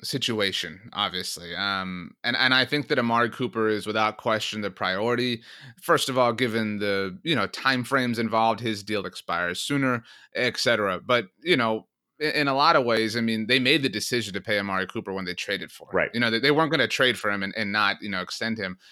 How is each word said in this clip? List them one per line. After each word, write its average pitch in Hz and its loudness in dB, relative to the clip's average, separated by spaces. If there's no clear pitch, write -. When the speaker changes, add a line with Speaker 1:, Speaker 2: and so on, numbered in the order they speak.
Speaker 1:
situation, 101 -4
obviously. 87 -6
Um, 92 -4
and, 120 -2
and 131 4
I 127 4
think 143 -2
that 139 2
Amari 117 2
Cooper 113 -2
is 107 0
without 107 0
question 107 -2
the 101 -4
priority. 117 -2
First 147 2
of 127 -2
all, 120 4
given 110 -2
the, 98 -2
you 160 -2
know, 101 0
time 127 -2
frames 123 0
involved, 113 2
his 110 -4
deal 101 -4
expires 87 -4
sooner, 131 -2
et 120 0
cetera. 104 2
But, 120 0
you 165 2
know, 113 0
i-, 147 -2
in 147 0
a 135 0
lot 156 6
of 131 4
ways, 110 2
I 117 0
mean, 110 0
they 131 4
made 139 4
the 131 0
decision 104 -2
to 95 -4
pay 104 -2
Amari 95 -2
Cooper 98 -8
when 95 -6
they 87 -4
traded 87 -6
for - -20
him. 92 -4
Speaker 2:
Right. 78 2
Speaker 1:
You 117 -2
know, 120 4
they, 110 6
they 139 8
weren't 151 4
gonna 139 4
trade 123 4
for 104 -2
him 101 -2
and, 98 -4
and 101 -2
not, 101 2
you 104 -8
know, 92 -2
extend 110 -4
him. 95 -6